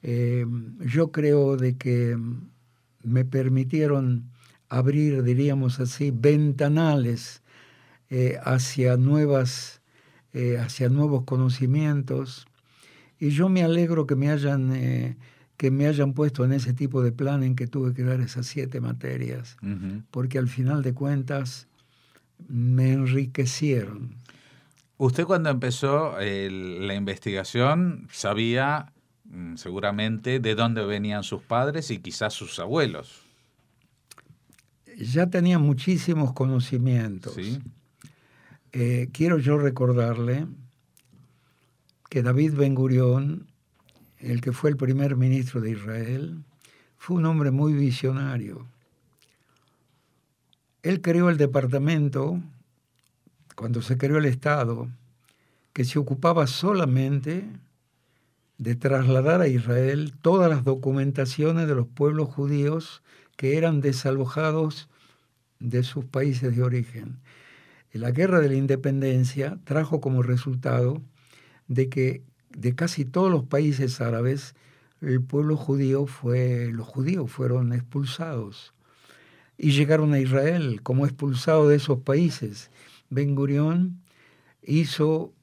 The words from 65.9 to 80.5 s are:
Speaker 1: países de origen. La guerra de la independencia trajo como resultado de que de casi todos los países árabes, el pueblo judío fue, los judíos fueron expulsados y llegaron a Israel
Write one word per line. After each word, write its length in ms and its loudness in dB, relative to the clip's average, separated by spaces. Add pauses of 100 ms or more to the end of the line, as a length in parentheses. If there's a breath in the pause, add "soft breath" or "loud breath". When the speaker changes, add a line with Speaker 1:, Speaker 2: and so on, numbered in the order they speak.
Speaker 1:
países 520 -2
de 60 2
origen. 560 -4 (720 loud breath)
La 180 -4
guerra 300 4
de 80 4
la 80 2
independencia 1080 0
trajo 360 -2
como 220 0
resultado 800 0 (680 soft breath)
de 200 0
que 340 -2 (280)
de 240 -2
casi 300 -2
todos 260 2
los 140 2
países 560 0
árabes, 540 -2 (460 soft breath)
el 220 0
pueblo 340 0
judío 500 0
fue, 640 -2
los 140 -8
judíos 440 -4
fueron 420 0
expulsados 1040 -8 (800 soft breath)
y 160 2
llegaron 400 4
a 80 2
Israel 640 0